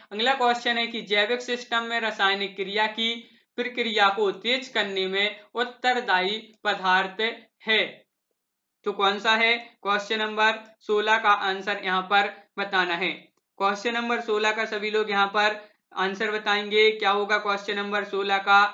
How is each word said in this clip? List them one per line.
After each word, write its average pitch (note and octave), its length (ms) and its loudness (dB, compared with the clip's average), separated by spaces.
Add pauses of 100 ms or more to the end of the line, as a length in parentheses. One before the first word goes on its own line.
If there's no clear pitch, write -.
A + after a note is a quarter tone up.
(120)
अगला A3+ 240 0
question A#3+ 420 0
है A#3 100 0
कि A3+ 160 -8
जैविक A#3+ 380 0
system A#3+ 440 -4
में A#3 160 -2
रासायनिक G3 540 0
क्रिया G3+ 340 -2
की A3+ 240 -2 (440)
प्रक्रिया A3+ 540 2
को G3+ 280 0
तेज B3+ 300 -2
करने G3 380 -2
में G3+ 320 -2 (160)
उत्तरदायी A3 840 0 (260)
पदार्थ F#3 580 0 (400)
है, A3 200 2 (1040)
तो G#3 80 -4
कौन G3+ 260 0
सा A3 160 2
है? A3+ 200 2 (280)
Question G3+ 360 -2
number G#3+ 440 0 (180)
सोलह G#3+ 380 2
का G#3+ 120 2 (120)
answer G3 400 -4
यहाँ F#3 200 0
पर G3+ 300 2 (240)
बताना F#3 380 0
है। F3 160 -2 (480)
Question G3+ 340 0
number A#3 280 -2
सोलह G#3+ 300 0
का A3 160 -2
सभी G#3+ 240 -4
लोग G#3+ 200 0
यहाँ G3 180 2
पर G#3 320 0 (340)
answer G3 360 -2
बताएंगे, G#3+ 600 2
क्या G#3+ 200 0
होगा G#3 280 2
question G3+ 360 -2
number G3+ 300 -2
सोलह G3 340 0
का G3+ 240 6 (100)